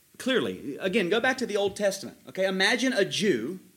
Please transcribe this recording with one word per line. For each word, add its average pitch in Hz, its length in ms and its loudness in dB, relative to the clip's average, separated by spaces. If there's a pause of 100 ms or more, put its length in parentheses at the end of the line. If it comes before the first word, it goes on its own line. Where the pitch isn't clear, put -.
(180)
clearly. 127 640 -2
Again, 190 300 0
go 214 100 2
back 254 180 0
to 254 80 -2
the 202 100 -4
Old 202 200 0
Testament. 190 420 -2 (120)
Okay, 185 160 0
imagine 208 480 2
a 202 120 2
Jew, 147 540 0 (180)